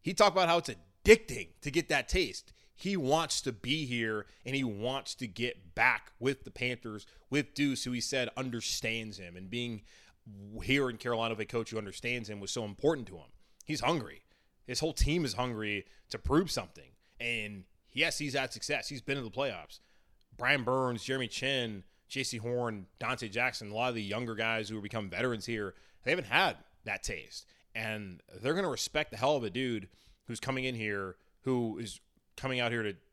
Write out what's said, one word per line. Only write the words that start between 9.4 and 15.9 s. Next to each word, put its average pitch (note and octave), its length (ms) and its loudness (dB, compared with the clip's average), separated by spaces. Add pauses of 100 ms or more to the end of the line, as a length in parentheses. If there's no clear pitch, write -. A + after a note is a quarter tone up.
being A#2 320 -4 (800)
here C3 260 2
in A2+ 80 -6
Carolina A2+ 380 0
with G#2 60 -6
a G#2+ 60 -2
coach A2+ 240 -4
who A2 80 -4
understands A2 520 -6
him G2+ 100 -10
was G2 100 -6
so A#2 140 -4
important A#2+ 440 0
to F2 80 -14
him. D#2 120 -18 (380)
He's D3+ 140 -4
hungry. A#2+ 420 0 (440)
His B2+ 140 -4
whole D#3 140 0
team D#3 320 4
is G2+ 80 -2
hungry G#2+ 500 -2 (240)